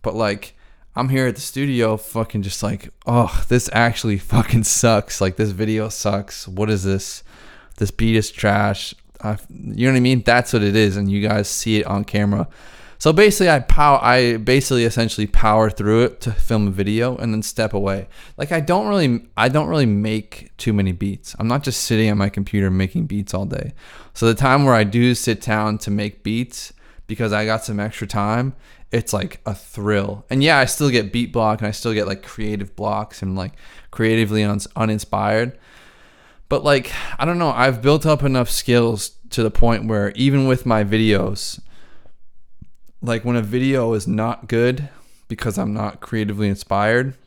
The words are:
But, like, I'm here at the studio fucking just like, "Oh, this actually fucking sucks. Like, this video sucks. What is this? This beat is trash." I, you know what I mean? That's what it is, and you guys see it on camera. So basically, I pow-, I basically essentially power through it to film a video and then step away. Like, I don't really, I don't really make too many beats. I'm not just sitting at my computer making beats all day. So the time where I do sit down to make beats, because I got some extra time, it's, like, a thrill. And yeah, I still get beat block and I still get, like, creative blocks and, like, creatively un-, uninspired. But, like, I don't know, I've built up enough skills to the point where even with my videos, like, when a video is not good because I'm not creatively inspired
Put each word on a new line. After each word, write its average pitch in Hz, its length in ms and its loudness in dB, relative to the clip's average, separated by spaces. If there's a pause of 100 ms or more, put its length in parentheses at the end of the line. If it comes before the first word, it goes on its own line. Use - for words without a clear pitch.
But, 113 140 -4
like, 104 400 -4 (420)
I'm 131 140 -2
here 131 160 2
at 117 80 -2
the - 60 -14
studio 123 560 -2
fucking 110 460 -6
just 98 200 -6
like, - 260 -6 (180)
"Oh, 120 420 2
this 123 240 2
actually 113 460 0
fucking 113 460 2
sucks. - 560 2
Like, 95 160 0
this 107 140 0
video 107 400 -2
sucks. 101 580 -6
What 98 220 -2
is 98 120 0
this? 98 400 -4 (540)
This 101 140 -2
beat 113 260 2
is 107 140 2
trash." 104 640 0 (280)
I, 107 140 -4 (140)
you 104 360 -4
know 135 60 4
what 131 60 4
I - 20 4
mean? 123 240 4
That's 120 280 4
what 113 100 4
it 101 120 2
is, 104 220 4
and 98 140 0
you 101 100 0
guys 104 280 0
see - 300 -2
it 104 80 0
on 101 180 -2
camera. 101 440 0 (520)
So 156 120 4
basically, 196 360 4
I 151 120 4
pow-, 147 420 6
I 120 360 4
basically 127 460 2
essentially 113 440 0
power 107 420 6
through 107 320 2
it - 200 -2
to 117 100 -4
film 107 340 2
a 98 60 -2
video 107 440 -2
and 117 160 -4
then 110 100 -4
step 110 300 -4
away. 98 360 -2 (280)
Like, 147 140 -6
I 170 80 0
don't 175 300 0
really, 151 340 0 (140)
I 117 120 4
don't 151 200 0
really 151 180 2
make 107 720 -2
too - 160 -2
many 101 180 2
beats. 95 480 -8
I'm 110 80 -4
not 127 160 0
just - 220 -4
sitting 110 240 2
at 104 80 0
my 98 120 0
computer 98 440 -2
making 95 340 -2
beats 101 280 -6
all 98 120 -4
day. - 260 -8 (420)
So - 120 2
the 113 80 6
time 135 300 4
where 131 100 6
I 110 80 6
do 120 320 4
sit 113 260 -2
down 107 380 -2
to - 140 -6
make 104 320 -6
beats, - 480 -6 (360)
because 110 240 -2
I 107 120 0
got 110 200 -2
some 104 160 -4
extra 107 260 -6
time, 113 480 -2 (380)
it's, 117 200 -2
like, 95 320 -4
a 104 100 -4
thrill. 101 760 -4
And 135 140 2
yeah, 156 140 4
I 131 80 4
still 143 240 0
get 107 220 0
beat 113 200 -4
block 107 280 0
and 110 60 -4
I 104 60 -4
still 113 200 -4
get, 107 140 0
like, 101 160 -8
creative 107 540 -8
blocks 104 440 -6
and, 95 140 -4
like, 95 200 -6 (360)
creatively 110 540 2
un-, 104 160 -2 (160)
uninspired. 107 840 -2 (880)
But, 139 140 0
like, 143 300 2 (260)
I 135 60 -2
don't 175 140 -2
know, 165 120 0
I've 120 320 2
built 147 240 4
up 151 160 2
enough 131 260 0
skills 117 600 0 (200)
to 127 120 -2
the 110 80 2
point 110 380 0
where 104 240 -2
even 135 340 0
with 127 180 0
my 110 200 0
videos, 101 760 -2 (1400)
like, 117 220 -4
when 120 120 0
a 113 60 2
video 123 520 0
is 101 120 -2
not 107 400 -4
good 127 420 0 (400)
because 110 300 -6
I'm 110 160 -4
not 107 260 -8
creatively 107 480 -4
inspired 110 680 0 (120)